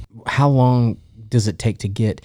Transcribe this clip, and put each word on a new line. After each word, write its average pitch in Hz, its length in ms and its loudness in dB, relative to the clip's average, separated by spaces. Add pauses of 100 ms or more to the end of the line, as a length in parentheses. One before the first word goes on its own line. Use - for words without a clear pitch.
(260)
How 143 240 0
long 127 480 2 (320)
does 110 180 0
it 98 120 -6
take 107 200 -4
to - 80 -8
get, 107 380 -4